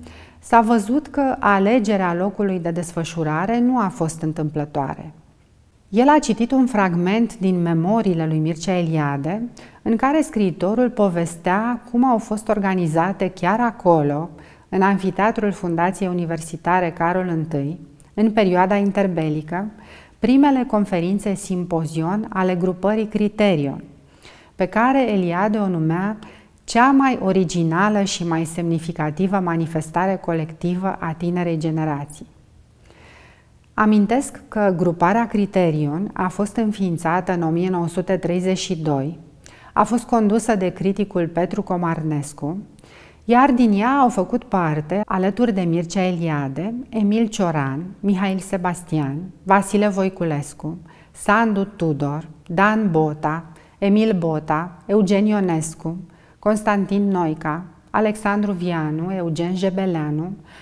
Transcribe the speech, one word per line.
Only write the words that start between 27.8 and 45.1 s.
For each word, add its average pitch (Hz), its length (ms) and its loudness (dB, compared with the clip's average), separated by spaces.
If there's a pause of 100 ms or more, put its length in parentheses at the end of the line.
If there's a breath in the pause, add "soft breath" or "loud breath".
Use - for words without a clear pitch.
și 180 240 -4
mai 165 180 0
semnificativă 165 920 -2
manifestare 170 760 -2
colectivă 175 840 -4
a 165 140 -6
tinerei 175 440 -2
generații. 156 720 -4 (1500 soft breath)
Amintesc 214 720 2
că 202 300 2
gruparea 175 500 2
Criterion 180 840 0
a 185 140 -2
fost - 280 -4
înființată 185 760 0
în 175 80 -2
o 165 80 0
mie 175 200 0
nouă 175 180 0
sute 180 300 -2
treizeci 180 400 0
și 185 180 -4
doi, 151 440 -2 (540 loud breath)
a 208 100 4
fost 233 200 0
condusă 220 520 2
de 185 140 0
criticul 190 580 -2
Petru 175 340 -2
Comarnescu, 160 960 -4 (680 loud breath)
iar 254 260 6
din 233 280 4
ea 220 100 2
au 269 200 4
făcut 202 340 -2
parte, 160 640 -2
alături 196 480 0